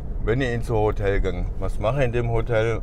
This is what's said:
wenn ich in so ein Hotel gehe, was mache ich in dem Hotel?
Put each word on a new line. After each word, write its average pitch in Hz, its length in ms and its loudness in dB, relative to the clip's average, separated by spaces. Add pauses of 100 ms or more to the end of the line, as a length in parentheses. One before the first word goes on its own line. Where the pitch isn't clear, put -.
(260)
wenn 117 160 2
ich 123 120 0
in 117 80 -2
so 120 140 0
ein 107 60 4
Hotel 101 400 2
gehe, 90 240 0 (140)
was 95 200 -2
mache 117 200 0
ich 135 60 2
in 120 60 0
dem 117 200 0
Hotel? 113 520 0